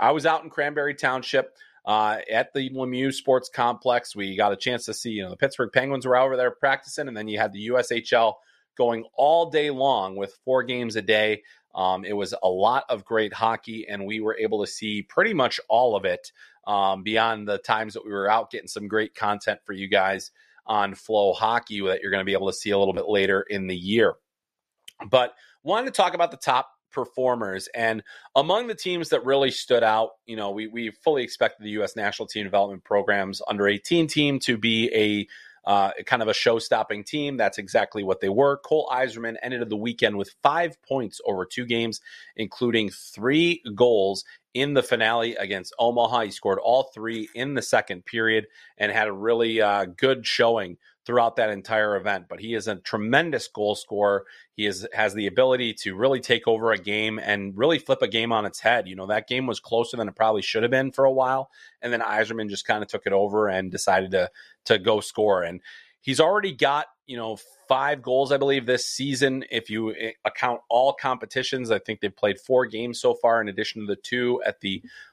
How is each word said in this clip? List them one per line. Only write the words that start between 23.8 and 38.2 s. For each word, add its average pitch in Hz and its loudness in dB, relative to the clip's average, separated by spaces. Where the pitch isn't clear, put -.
But 123 4
wanted 214 -2
to 262 -6
talk 180 2
about 170 0
the - -16
top 131 0
performers, 123 -2
and 113 0
among 185 2
the 226 -8
teams 175 -6
that 123 2
really 135 4
stood 120 2
out, 110 2
you 113 -12
know, 101 -6
we, 110 -8
we 113 -8
fully 139 0
expected 117 -2
the 104 -10
U 107 -2
S - -6
national 104 -4
team 107 -6
development 98 0
programs 101 0
under 101 2
eighteen 156 2
team 143 2
to 120 0
be 113 2
a, 104 -2
uh, 98 4
kind 123 2
of 110 2
a 107 2
show-stopping 113 0
team. 143 -4
That's 107 0
exactly 104 0
what 95 0